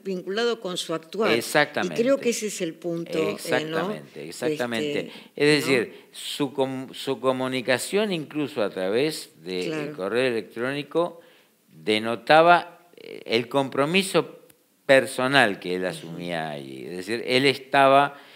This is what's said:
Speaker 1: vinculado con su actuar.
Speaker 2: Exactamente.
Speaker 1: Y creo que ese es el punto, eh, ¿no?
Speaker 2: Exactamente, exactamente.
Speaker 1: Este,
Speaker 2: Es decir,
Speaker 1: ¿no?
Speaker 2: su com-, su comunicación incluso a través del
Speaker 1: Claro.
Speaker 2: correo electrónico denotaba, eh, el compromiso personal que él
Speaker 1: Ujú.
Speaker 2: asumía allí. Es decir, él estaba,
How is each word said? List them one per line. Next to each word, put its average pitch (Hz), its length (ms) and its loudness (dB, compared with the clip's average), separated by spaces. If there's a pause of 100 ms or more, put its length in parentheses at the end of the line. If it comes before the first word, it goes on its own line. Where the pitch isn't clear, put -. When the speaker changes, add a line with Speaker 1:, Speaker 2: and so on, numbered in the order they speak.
Speaker 1:
vinculado 202 560 -4
con 180 160 -6
su - 160 -6
actuar. 190 400 -2
Speaker 2:
Exactamente. 117 640 0
Speaker 1:
Y 233 60 2
creo 269 140 2
que 240 120 0
ese 220 180 -4
es 196 120 -8
el 165 140 -4
punto, 170 440 -6
eh, 160 40 0
¿no? 156 80 0
Speaker 2:
Exactamente, 117 1000 -6
exactamente. 123 720 -4
Speaker 1:
Este, 80 120 -12 (240)
Speaker 2:
Es 147 280 4
decir, 123 300 2
Speaker 1:
¿no? - 180 -20
Speaker 2:
su - 400 -6
com-, 131 400 -4
su 131 260 -4
comunicación 131 920 0
incluso 147 500 -4
a 101 60 2
través 104 640 -2 (120)
del 90 280 -4
Speaker 1:
Claro. 151 260 -6
Speaker 2:
correo 107 300 0
electrónico 139 960 -4 (500)
denotaba, 117 1160 4 (100)
eh, - 260 -16
el 117 240 0
compromiso 147 920 0 (440)
personal 127 760 4
que 90 160 -2
él 92 60 -2
Speaker 1:
Ujú. 90 80 -2
Speaker 2:
asumía 82 600 -8
allí. 67 340 -12
Es 82 140 -10
decir, 104 280 -6
él 131 200 2
estaba, 139 720 4 (180)